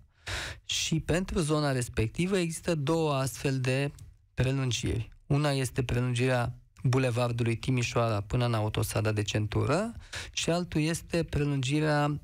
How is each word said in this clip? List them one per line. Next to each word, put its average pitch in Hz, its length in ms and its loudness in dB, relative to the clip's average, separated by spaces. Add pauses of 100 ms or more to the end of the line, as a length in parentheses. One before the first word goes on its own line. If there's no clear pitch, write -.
(640)
și - 340 -2
pentru 185 400 0
zona 151 320 2
respectivă 127 680 0
există 170 380 0
două 156 380 2
astfel 135 460 0
de 131 320 0 (420)
prelungiri. 123 760 0 (180)
Una 147 240 2
este 131 320 -2
prelungirea 123 680 0 (300)
bulevardului 120 720 2
Timișoara 117 640 0
până 123 240 0
în 117 80 2
autostrada 107 580 0
de 107 100 0
centură 113 720 0 (400)
și - 160 -2
altul 170 320 0
este 160 420 0
prelungirea, 147 1000 2